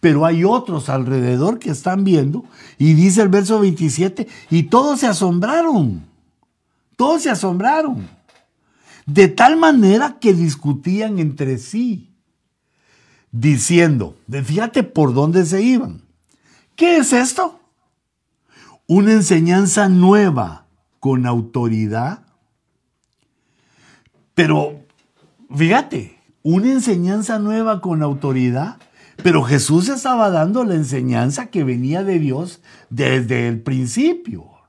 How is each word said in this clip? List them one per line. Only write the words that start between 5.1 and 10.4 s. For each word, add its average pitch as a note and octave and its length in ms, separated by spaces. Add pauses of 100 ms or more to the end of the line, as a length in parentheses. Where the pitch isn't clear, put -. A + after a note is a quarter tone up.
Todos D4 260
se D#4+ 60
asombraron. G#3 760 (1000)
De F#3 240
tal B3 260
manera C4+ 640
que G#3 140
discutían E3+ 880